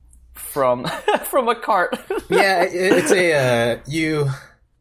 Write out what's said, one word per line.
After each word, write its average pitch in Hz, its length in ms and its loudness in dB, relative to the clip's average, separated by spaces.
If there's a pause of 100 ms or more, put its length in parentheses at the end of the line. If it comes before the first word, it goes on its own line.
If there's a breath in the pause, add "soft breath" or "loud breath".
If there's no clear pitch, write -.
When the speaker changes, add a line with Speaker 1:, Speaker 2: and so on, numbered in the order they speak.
(340)
Speaker 1:
from, 127 500 -2
<laughs> - 400 -2
from 254 240 -2
a 240 60 0
cart. 202 440 -2 (160)
<laughs> - 140 -8
Speaker 2:
Yeah, 190 340 4
it, 180 120 -2
it's 185 360 2
a, 180 220 4 (400)
uh, 113 140 -4
you, 156 420 -2 (520 loud breath)